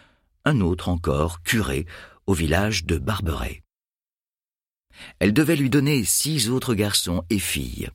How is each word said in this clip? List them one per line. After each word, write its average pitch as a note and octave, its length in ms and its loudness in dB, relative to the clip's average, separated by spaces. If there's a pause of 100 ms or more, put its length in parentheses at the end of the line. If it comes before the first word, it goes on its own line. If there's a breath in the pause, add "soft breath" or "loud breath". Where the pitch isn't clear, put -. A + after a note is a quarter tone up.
(440 soft breath)
un D3 160 4
autre F2 280 0
encore E2+ 540 0
curé E2+ 440 -2 (400 loud breath)
au G2 60 2
village F2 520 0
de E2+ 120 0
Barberet. C#2 680 -4 (1600 loud breath)
Elle G2 120 4
devait D3+ 240 4
lui C#3 140 2
donner C#3 340 2
six C3+ 460 0
autres B2+ 240 0
garçons F#2+ 560 0
et G#2+ 80 2
filles, - 560 -6